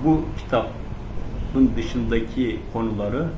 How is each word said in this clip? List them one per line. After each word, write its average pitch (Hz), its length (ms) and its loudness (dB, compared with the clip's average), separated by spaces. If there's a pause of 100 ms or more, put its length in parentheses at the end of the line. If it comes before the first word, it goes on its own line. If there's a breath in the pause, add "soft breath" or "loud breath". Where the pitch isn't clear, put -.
bu 160 200 6 (140)
kitabın - 1400 0
dışındaki 113 840 0 (120)
konuları 110 540 -2 (120)